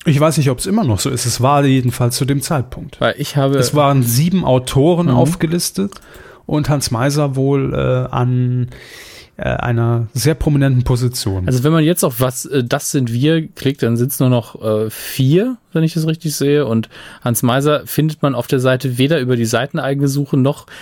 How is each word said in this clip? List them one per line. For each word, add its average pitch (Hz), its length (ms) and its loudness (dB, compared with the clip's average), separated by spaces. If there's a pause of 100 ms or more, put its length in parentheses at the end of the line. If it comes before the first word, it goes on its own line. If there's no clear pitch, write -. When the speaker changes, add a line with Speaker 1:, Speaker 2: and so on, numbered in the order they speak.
Speaker 1:
Ich 143 140 2
weiß 160 180 2
nicht, 139 120 2
ob's 123 160 -4
immer 208 180 0
noch 110 160 0
so - 100 -2
ist. 123 160 -4
Es 117 160 -2
war 143 240 4
jedenfalls 127 500 0
zu 139 100 -2
dem 139 160 -2
Zeitpunkt. - 600 -6
Speaker 2:
Weil 117 160 0
ich - 180 -6
habe 139 220 2
Speaker 1:
Es 131 180 0
waren 139 280 4
sieben 156 420 0
Autoren 135 640 2
Speaker 2:
Mhm. 131 80 4
Speaker 1:
aufgelistet 175 800 -2 (500)
und 147 240 -2
Hans 143 220 0
Meiser 139 440 0
wohl, 135 380 0
äh, 127 400 0
an, 123 560 0 (680)
äh, - 80 -10
einer 117 680 0
sehr 143 220 0
prominenten 139 480 2
Position. 120 640 -2
Speaker 2:
Also 127 180 0
wenn 151 100 2
man 160 100 4
jetzt 175 220 0
auf 120 160 -2
was, 127 240 -2
äh, 135 180 -2
das 143 280 -4
sind 127 200 0
wir 156 380 0
klickt, - 340 -4
dann 117 140 2
sind's 123 220 -2
nur 127 100 4
noch, 120 340 -2
äh, 107 260 0
vier, 185 680 0 (160)
wenn 160 100 2
ich 160 100 0
das 160 140 -2
richtig 160 280 -4
sehe. 143 300 2
Und 113 220 0 (340)
Hans 123 220 -2
Meiser 139 420 0
findet 151 360 -2
man 139 120 0
auf 117 140 -4
der 135 140 0
Seite 127 360 0
weder 143 220 2
über 127 160 0
die 117 100 0
seiteneigene 139 640 -2
Suche 143 300 -2
noch, 135 300 0 (140)